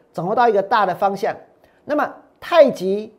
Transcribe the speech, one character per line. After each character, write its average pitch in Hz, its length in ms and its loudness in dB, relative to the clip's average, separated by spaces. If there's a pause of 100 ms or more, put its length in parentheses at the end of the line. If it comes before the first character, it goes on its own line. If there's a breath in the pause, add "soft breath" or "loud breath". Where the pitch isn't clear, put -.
(120)
掌 170 160 -8
握 202 60 -4
到 240 160 4
一 - 20 4
个 196 120 0
大 208 200 0
的 180 120 -2
方 196 200 -2
向？ 185 200 -4 (500 soft breath)
那 285 100 -4
么 277 160 -2 (280)
太 302 320 4
极 202 480 -6